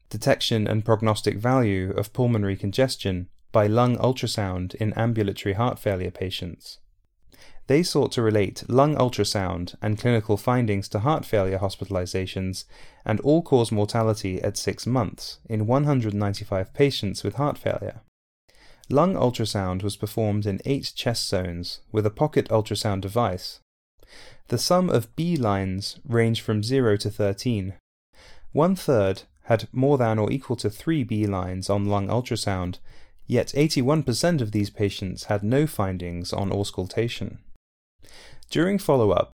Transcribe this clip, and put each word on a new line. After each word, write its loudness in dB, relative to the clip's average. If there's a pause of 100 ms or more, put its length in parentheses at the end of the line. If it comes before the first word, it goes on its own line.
Detection 2
and 0
Prognostic 2
Value 2
of -4
Pulmonary 2
Congestion -2 (240)
by 4
Lung 4
Ultrasound -2
in -2
Ambulatory 0
Heart -2
Failure -2
Patients, -10 (880)
they 6
sought 2
to 0
relate 2
lung 4
ultrasound 0
and -2
clinical 2
findings 0
to -2
heart 0
failure 0
hospitalizations -4 (400)
and 0
all-cause 4
mortality 0
at -2
six -4
months -2
in -2
one 2
hundred 2
ninety-five -2
patients 0
with -2
heart -2
failure. -6 (880)
Lung 4
ultrasound 0
was -4
performed -2
in -2
eight -2
chest -4
zones -4 (100)
with 0
a 0
pocket 0
ultrasound 0
device. -4 (880)
The 0
sum 2
of 0
B 0
lines -2
ranged 2
from 0
zero 2
to -4
thirteen. -2 (760)
One-third 2 (200)
had 0
more 4
than 2
or 2
equal -4
to -2
three -2
B 0
lines -2
on 2
lung 0
ultrasound, -2 (460)
yet 0
eighty-one 4
percent 2
of -4
these 0
patients -4
had -2
no 2
findings -4
on -2
auscultation. -4 (1080)
During 2
follow-up, 4